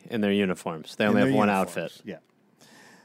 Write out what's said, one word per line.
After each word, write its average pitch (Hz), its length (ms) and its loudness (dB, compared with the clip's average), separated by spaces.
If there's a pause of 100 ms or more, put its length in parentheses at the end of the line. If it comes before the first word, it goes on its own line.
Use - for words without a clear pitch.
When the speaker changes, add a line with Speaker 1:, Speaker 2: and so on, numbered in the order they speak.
Speaker 1:
in 113 120 -4
their 101 100 2
uniforms. 92 640 -2
They 110 100 0
Speaker 2:
In 104 40 4
Speaker 1:
only 104 120 4
Speaker 2:
their 101 80 4
Speaker 1:
have 135 80 2
one 104 100 4
Speaker 2:
uniforms, 95 300 0
Speaker 1:
outfit. 82 280 -8
Speaker 2:
yeah. 92 120 -12 (880)